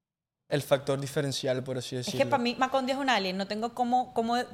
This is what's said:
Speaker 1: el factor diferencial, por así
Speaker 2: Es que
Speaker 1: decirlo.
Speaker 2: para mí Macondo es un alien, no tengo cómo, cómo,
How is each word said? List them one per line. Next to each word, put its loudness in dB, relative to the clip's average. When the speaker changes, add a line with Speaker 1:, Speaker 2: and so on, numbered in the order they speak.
Speaker 1:
el 2
factor 2
diferencial, -2
por -4
así -6
Speaker 2:
Es -4
que -4
Speaker 1:
decirlo. 2
Speaker 2:
para 4
mí 0
Macondo 0
es 0
un 2
alien, 2
no -2
tengo -4
cómo, 0
cómo, 2